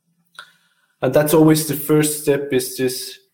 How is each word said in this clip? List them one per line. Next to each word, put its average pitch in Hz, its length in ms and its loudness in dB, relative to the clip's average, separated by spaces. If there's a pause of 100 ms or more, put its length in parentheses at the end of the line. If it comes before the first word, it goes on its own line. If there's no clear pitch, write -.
(1000)
and 131 120 -2
that's 151 200 2
always 156 340 4
the 147 80 -4
first 151 460 0
step, 139 320 -2
is 127 240 -4
this - 420 -6 (140)